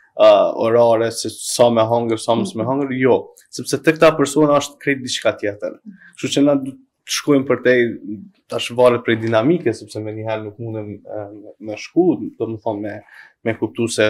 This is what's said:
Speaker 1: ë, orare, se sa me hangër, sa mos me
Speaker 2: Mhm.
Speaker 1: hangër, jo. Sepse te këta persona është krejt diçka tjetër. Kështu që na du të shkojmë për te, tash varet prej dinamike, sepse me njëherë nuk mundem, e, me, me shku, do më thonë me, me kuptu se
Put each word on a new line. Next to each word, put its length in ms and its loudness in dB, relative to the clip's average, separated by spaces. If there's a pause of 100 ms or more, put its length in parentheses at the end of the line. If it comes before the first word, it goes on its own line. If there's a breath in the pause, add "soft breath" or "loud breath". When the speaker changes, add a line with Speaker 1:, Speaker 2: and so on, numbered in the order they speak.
(180 soft breath)
Speaker 1:
ë, 140 8 (240)
orare, 560 2
se 180 -8
sa 400 2
me 160 2
hangër, 340 0
sa 160 -2
mos 200 -4
me 80 -4
Speaker 2:
Mhm. 60 -4
Speaker 1:
hangër, 200 -4 (100)
jo. 160 4 (340 soft breath)
Sepse 340 -8
te 100 4
këta 240 4
persona 400 2
është 240 -6
krejt 220 -2
diçka 340 -2
tjetër. 400 -8 (380 loud breath)
Kështu 180 -8
që 100 2
na 120 4
du 160 -4
të 440 -16
shkojmë 320 2
për 160 -2
te, 100 4 (760)
tash 220 -8
varet 340 4
prej 160 2
dinamike, 520 2
sepse 300 -12
me 80 -8
njëherë 320 -8
nuk 160 -14
mundem, 300 -10 (100)
e, 220 -12 (100)
me, 280 -20
me 160 -10
shku, 320 0 (300)
do 80 -4
më 160 -8
thonë 200 -4
me, 140 -8 (480 loud breath)
me 100 -2
kuptu 340 -4
se 220 2